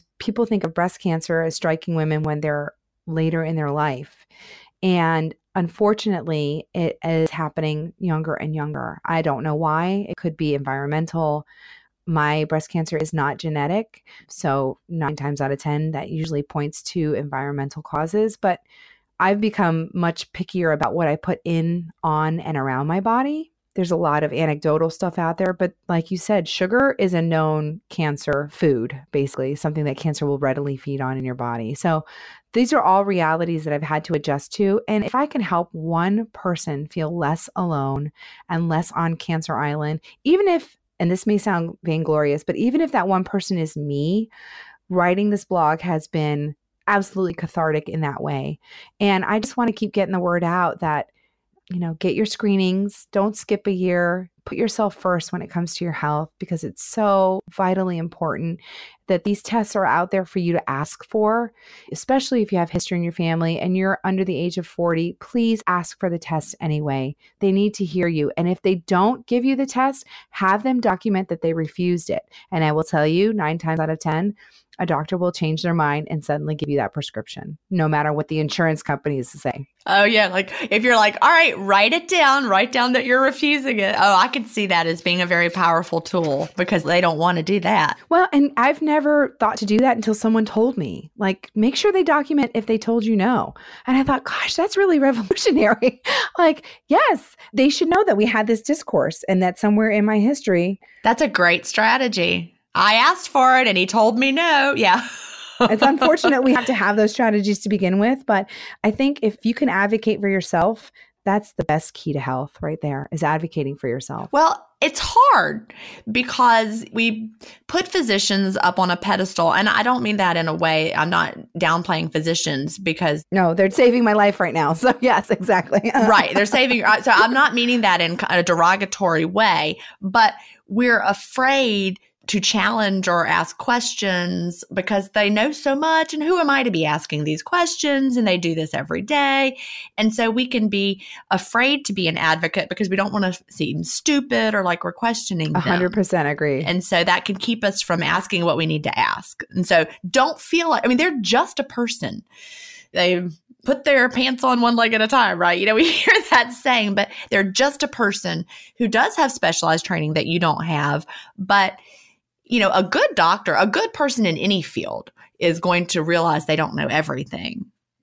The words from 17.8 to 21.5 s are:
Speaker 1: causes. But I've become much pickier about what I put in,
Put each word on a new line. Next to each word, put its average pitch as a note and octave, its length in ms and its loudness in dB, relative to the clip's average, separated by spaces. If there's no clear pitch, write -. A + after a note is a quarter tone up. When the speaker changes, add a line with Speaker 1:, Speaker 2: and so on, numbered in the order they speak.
Speaker 1:
causes. G3 560 -4
But F3+ 220 -2
I've G3 220 2
become F3 540 0
much E3+ 360 -4
pickier F3 400 -2
about D3+ 220 -2
what E3 140 0
I D3 80 0
put - 280 -4
in, E3+ 480 -2